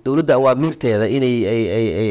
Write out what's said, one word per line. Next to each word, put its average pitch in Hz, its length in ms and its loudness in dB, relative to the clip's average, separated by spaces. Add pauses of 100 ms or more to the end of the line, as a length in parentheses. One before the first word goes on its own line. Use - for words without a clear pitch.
Dowladda 143 340 0
waa 131 160 4
miirteeda 127 540 -2
inay, 127 260 0 (140)
ay, 117 140 0 (140)
ay, 113 100 0 (120)
ay, 110 120 -2